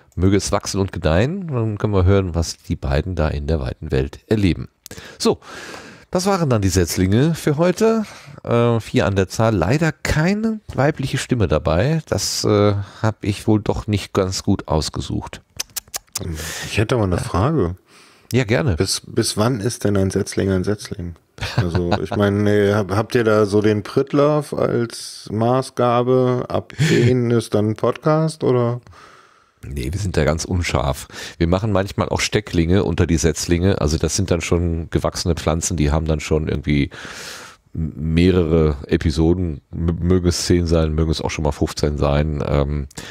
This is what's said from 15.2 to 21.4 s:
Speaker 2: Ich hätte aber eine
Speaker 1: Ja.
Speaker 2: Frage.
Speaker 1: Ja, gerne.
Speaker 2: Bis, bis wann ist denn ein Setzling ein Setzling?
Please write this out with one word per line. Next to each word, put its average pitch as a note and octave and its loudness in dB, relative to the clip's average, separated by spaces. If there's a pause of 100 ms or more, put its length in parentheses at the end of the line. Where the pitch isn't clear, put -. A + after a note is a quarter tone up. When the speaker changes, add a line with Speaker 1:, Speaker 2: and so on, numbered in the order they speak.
Speaker 2:
Ich - -4
hätte B2+ 0
aber A2 2
eine F2+ 2
Speaker 1:
Ja. - -2
Speaker 2:
Frage. F#2+ 0 (560)
Speaker 1:
Ja, B2+ 2
gerne. A#2+ 2
Speaker 2:
Bis, - -2
bis - -2
wann A2 0
ist A2 -4
denn G#2 2
ein F#2+ 2
Setzling G2 -2
ein F#2 0
Setzling? F2 -6 (420)